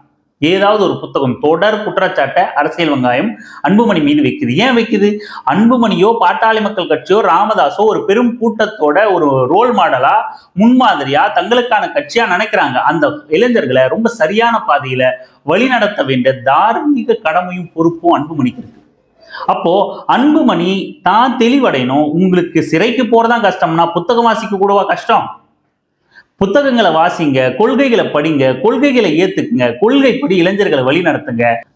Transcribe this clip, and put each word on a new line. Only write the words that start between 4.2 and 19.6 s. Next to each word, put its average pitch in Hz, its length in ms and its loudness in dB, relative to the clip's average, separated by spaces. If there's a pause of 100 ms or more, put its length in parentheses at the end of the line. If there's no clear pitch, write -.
வைக்குது. 123 320 -2
ஏன் 233 220 2
வைக்குது? 208 400 0 (340)
அன்புமணியோ, 220 680 2
பாட்டாளி 220 400 0
மக்கள் 202 260 -4
கட்சியோ, 185 340 0
ராமதாஸோ 190 560 0
ஒரு 202 280 0
பெரும் 226 360 0
கூட்டத்தோட, 208 720 0
ஒரு 139 340 0
ரோல் 214 280 2
மாடலா, 151 380 2 (440)
முன்மாதிரியா, 185 640 2 (140)
தங்களுக்கான 208 580 0
கட்சியா 180 320 -2
நினைக்கிறாங்க. 185 500 -2
அந்த 139 540 0
இளைஞர்களை 156 600 2
ரொம்ப 226 200 -2
சரியான 214 600 0
பாதையில 131 420 0 (320)
வழி 190 240 0
நடத்த 214 360 -2
வேண்டிய 131 320 0 (100)
தார்மீக 226 680 0
கடமையும் 180 600 -4
பொறுப்பும் 165 420 0
அன்புமணிக்கு 147 420 -4
இருக்கு. - 240 -20 (640)
அப்போ 185 640 -2